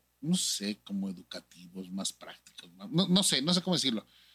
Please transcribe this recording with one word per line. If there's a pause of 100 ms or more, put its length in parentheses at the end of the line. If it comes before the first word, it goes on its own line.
(220)
no
sé,
como
educativos,
más
prácticos,
más,
no,
no
sé,
no
sé
cómo
decirlo. (300)